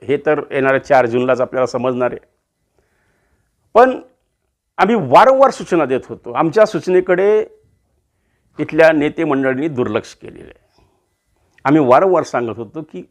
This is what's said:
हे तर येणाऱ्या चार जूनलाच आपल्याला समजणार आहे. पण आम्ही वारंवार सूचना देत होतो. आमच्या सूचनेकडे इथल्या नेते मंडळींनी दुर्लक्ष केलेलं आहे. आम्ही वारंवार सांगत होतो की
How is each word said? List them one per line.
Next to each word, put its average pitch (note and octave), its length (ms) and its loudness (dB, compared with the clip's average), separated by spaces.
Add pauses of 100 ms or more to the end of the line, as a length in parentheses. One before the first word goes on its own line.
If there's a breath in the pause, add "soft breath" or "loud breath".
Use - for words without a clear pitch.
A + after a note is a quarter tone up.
हे C3+ 140 -2
तर C#3+ 240 -2 (100)
येणाऱ्या C3+ 320 -2
चार C3 220 2
जूनलाच B2 360 -2
आपल्याला B2+ 260 -2
समजणार B2 440 -4
आहे. - 160 -16 (1500)
पण B3+ 280 4 (760)
आम्ही G3 180 0
वारंवार A3+ 560 4
सूचना E3 340 -4
देत B2+ 240 -4
होतो. A#2+ 220 -14
आमच्या D#3+ 340 0
सूचनेकडे F#3 800 0 (1120)
इथल्या D#3 320 2
नेते D3+ 320 -2
मंडळींनी C3+ 440 -2
दुर्लक्ष A#2+ 460 -4
केलेलं - 320 -20
आहे. - 420 -20 (760)
आम्ही D3 180 2
वारंवार D#3 420 4
सांगत A#2 340 -6
होतो A#2 240 -12
की F3 300 -18